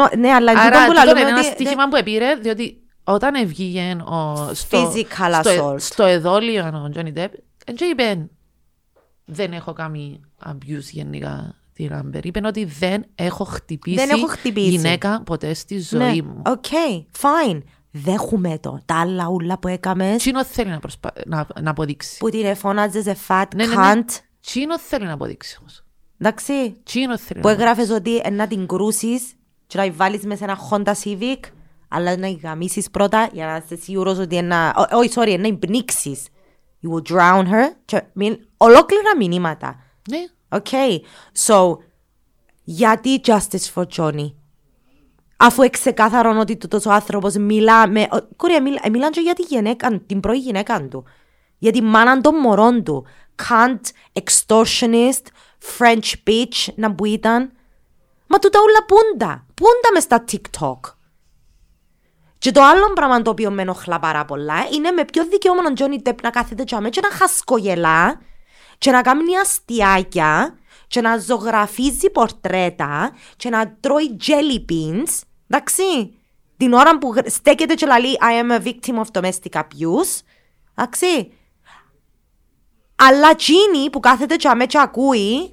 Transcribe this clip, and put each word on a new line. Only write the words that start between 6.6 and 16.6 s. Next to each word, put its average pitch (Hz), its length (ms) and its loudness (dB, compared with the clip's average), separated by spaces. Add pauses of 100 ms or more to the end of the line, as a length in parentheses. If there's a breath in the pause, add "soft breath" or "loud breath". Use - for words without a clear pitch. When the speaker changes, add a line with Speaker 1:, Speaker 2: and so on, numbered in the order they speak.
Speaker 2:
ο 151 280 -10
Johnny 160 220 -10
Depp, 185 120 -6 (360)
εν 240 100 -14
και 339 100 -6
είπε, 220 440 -4 (960)
«Δεν 175 280 -8
έχω 165 200 -12
κάνει 151 460 -12 (260)
abuse 139 460 -12
γενικά 143 640 -12 (180)
την 151 200 -10
Amber». 143 320 -10
Είπε 175 200 -8
ότι 214 200 -6
«Δεν 180 400 -4 (100)
έχω 175 280 -6
χτυπήσει - 520 -8 (100)
Speaker 1:
Δεν 277 40 -2
έχω 311 180 2
χτυπήσει. 208 420 -2
Speaker 2:
γυναίκα 175 560 -2
ποτέ 156 280 -6
στη 196 280 -10
ζωή 220 180 -4 (160)
Speaker 1:
Ναι. 165 120 -2
Speaker 2:
μου». - 180 -16
Speaker 1:
Οκ, 247 200 -4 (560)